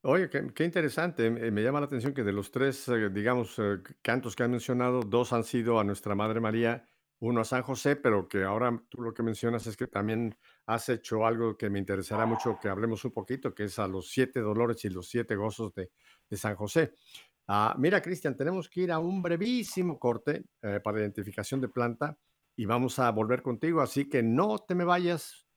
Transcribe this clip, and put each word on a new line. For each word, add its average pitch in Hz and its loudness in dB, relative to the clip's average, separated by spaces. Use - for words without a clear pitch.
Oye, 156 2
qué, 120 -4
qué 156 0
interesante. 156 0
Me, 117 -2
me 104 2
llama 143 2
la 143 0
atención 135 -2
que 131 -2
de 101 2
los 101 -2
tres, 131 0
eh, 110 4
digamos, 110 0
eh, 101 0
cantos 120 0
que 123 0
han 120 2
mencionado, 123 0
dos 120 2
han 117 2
sido 117 2
a 104 4
Nuestra 101 -2
Madre 110 0
María, 117 0
uno 117 0
a 113 0
San 127 0
José, 139 0
pero 110 2
que 98 0
ahora 113 0
tú - -14
lo 113 -6
que 117 -2
mencionas 113 -2
es 110 -8
que - -6
también 110 -2
has 117 -2
hecho 113 0
algo 113 2
que 110 -2
me 101 0
interesará 98 0
mucho 113 0
que 104 -2
hablemos 107 -2
un 120 -6
poquito, 123 -6
que 104 -6
es 101 -6
a 101 0
los 95 -6
siete 127 0
dolores 110 0
y 101 -2
los 90 -8
siete 117 -2
gozos 104 -4
de, 92 -10
de 104 -8
San 104 -2
José. 107 0
Ah, 104 4
mira, 180 4
Cristian, 160 -4
tenemos 170 -2
que 180 -4
ir 175 0
a 160 0
un 180 -2
brevísimo 180 0
corte, 120 0
eh, 101 -2
para 107 0
identificación 107 -4
de 123 -2
planta 123 -2
y 110 -4
vamos 120 2
a 123 6
volver 110 2
contigo, 156 0
así 139 0
que 127 2
no 165 2
te - -4
me 175 0
vayas 175 0